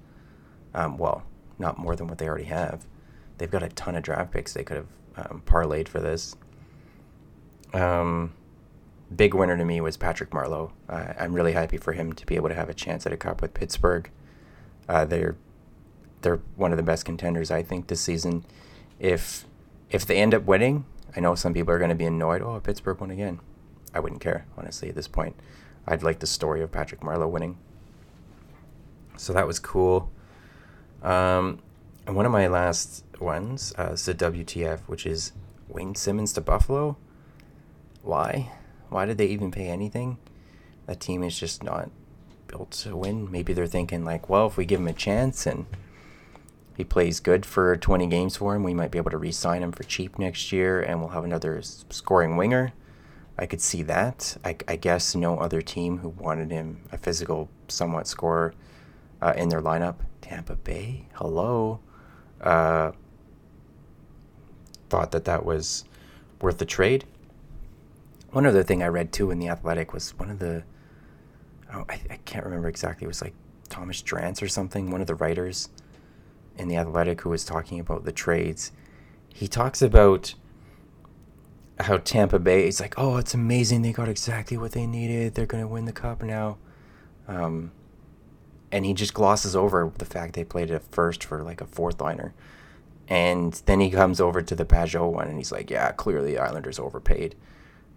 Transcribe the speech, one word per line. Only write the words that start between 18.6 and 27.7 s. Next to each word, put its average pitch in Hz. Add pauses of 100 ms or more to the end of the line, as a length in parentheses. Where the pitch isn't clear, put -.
If, - (440)
if 98
they 90
end 107
up 101
winning, 123 (320)
I -
know 87
some 87
people 85
are 85
gonna 85
be 82
annoyed, 82
"Oh, 113
Pittsburgh 95
won 95
again." 95 (520)
I -
wouldn't -
care, 85 (100)
honestly, 85
at 85
this -
point. 82 (500)
I'd 80
like 82
the 78
story 78
of 80
Patrick -
Marleau 80
winning. 85 (1600)